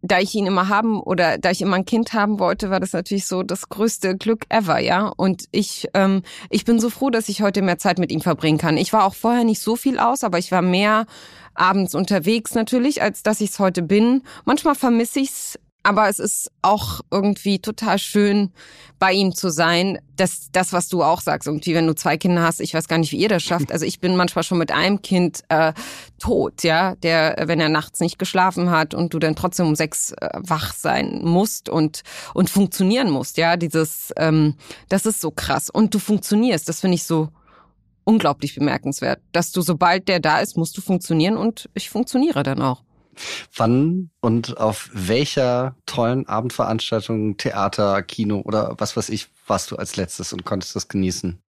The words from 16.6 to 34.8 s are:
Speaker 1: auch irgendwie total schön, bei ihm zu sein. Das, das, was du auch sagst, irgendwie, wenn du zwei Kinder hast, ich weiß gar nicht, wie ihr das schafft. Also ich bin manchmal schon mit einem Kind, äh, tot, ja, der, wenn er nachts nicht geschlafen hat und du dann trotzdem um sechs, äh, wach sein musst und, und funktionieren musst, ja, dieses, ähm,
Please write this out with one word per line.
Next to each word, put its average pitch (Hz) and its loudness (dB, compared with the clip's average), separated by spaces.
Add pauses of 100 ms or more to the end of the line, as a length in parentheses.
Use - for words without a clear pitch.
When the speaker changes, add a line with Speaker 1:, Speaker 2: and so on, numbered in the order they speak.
Speaker 1:
auch 202 0
irgendwie 196 0
total 214 -2
schön, 202 2 (480)
bei 190 4
ihm 190 2
zu - -2
sein. 170 2 (180)
Das, - -2
das, 185 0
was 180 -2
du 175 0
auch 156 2
sagst, 156 -4
irgendwie, 156 -2
wenn 165 4
du 156 2
zwei 160 0
Kinder 175 2
hast, 170 0
ich - -6
weiß 160 -2
gar 165 2
nicht, 160 0
wie 147 -4
ihr 190 2
das 180 2
schafft. 170 -2
Also 165 -2
ich - -6
bin 180 0
manchmal 175 0
schon 175 0
mit 165 -2
einem 185 2
Kind, 180 0
äh, 160 4 (460)
tot, - 0
ja, 175 2
der, 160 2
wenn 165 2
er 156 2
nachts 151 0
nicht 175 -2
geschlafen 180 2
hat 160 0
und - -2
du - 0
dann 156 0
trotzdem 175 -2
um 151 2
sechs, - -4
äh, - -8
wach - -4
sein - -2
musst 175 0
und, 156 -2 (320)
und 185 2
funktionieren 196 2
musst, 131 -2
ja, 165 2
dieses, 160 -2
ähm, 156 4 (340)